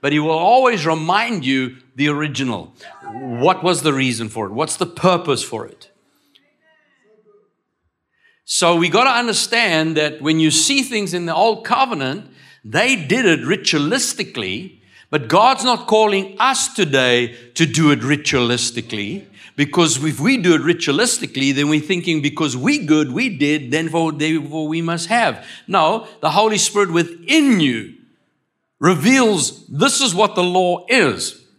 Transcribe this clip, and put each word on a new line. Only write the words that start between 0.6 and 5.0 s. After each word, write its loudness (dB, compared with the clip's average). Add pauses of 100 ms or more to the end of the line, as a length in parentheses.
remind -2
you -2 (180)
the 0
original. -6 (360)
What 0
was 0
the 2
reason -2
for -6
it? -8
What's -4
the -2
purpose 0